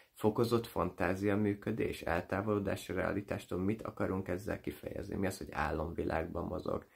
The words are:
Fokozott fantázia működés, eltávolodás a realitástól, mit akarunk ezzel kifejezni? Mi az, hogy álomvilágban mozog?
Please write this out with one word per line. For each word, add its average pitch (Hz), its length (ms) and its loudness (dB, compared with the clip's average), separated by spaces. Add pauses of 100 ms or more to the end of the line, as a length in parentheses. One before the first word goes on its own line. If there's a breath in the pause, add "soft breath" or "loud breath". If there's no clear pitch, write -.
(140 soft breath)
Fokozott 113 520 2
fantázia 95 720 2
működés, 107 640 0
eltávolodás 98 840 0
a 92 60 -2
realitástól, 92 640 -2
mit 101 240 2
akarunk 95 460 -2
ezzel 90 320 -2
kifejezni? - 560 -6
Mi 95 100 2
az, 95 120 -2
hogy 82 120 -8
álomvilágban 80 920 0
mozog? - 520 -2